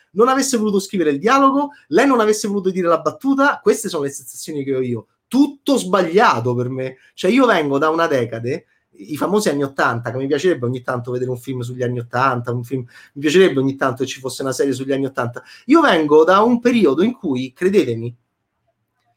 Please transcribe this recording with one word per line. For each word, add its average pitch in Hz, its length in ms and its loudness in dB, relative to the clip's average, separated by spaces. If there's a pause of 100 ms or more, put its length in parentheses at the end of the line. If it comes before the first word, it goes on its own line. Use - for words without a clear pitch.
(120)
non 220 160 4
avesse 269 280 0
voluto 208 220 0
scrivere 175 320 -2
il 139 80 -2
dialogo, 220 520 2 (180)
lei 226 180 2
non 262 140 4
avesse 214 260 0
voluto 196 240 -2
dire 180 160 -2
la 165 140 2
battuta. 269 640 0
Queste - 260 0
sono 160 160 -4
le 139 60 -4
sensazioni - 520 -12
che 135 140 -4
ho 131 40 -2
io. 117 260 -6 (200)
Tutto 277 500 0
sbagliato 180 800 2
per 123 140 -2
me. 131 300 -8 (160)
Cioè, 185 160 -2
io 247 160 4
vengo 151 320 2
da 156 100 2
una 165 180 2
decade, 123 600 -4 (300)
i - 200 -12
famosi 190 320 0
anni 143 160 0
ottanta, 123 480 -2
che 127 60 -8
mi 135 80 -4
piacerebbe 143 400 0
ogni 123 160 -4
tanto 123 280 -6
vedere 123 200 -4
un 123 80 -6
film 127 240 -8
sugli 123 200 -10
anni 123 160 -4
ottanta, 123 540 -2
un 123 100 -6
film, 127 220 -8 (300)
mi 139 60 -12
piacerebbe 156 380 4
ogni 135 160 0
tanto 135 300 -4
che 123 40 -4
ci - 120 -14
fosse 127 220 -8
una 135 100 -4
serie 139 200 -2
sugli 131 200 -6
anni 135 140 -2
ottanta. 123 360 -6 (240)
Io 311 140 4
vengo 160 440 4
da 190 180 6
un 240 180 2
periodo 214 420 2
in 233 120 0
cui, 131 380 -6
credetemi, 123 600 0 (1040)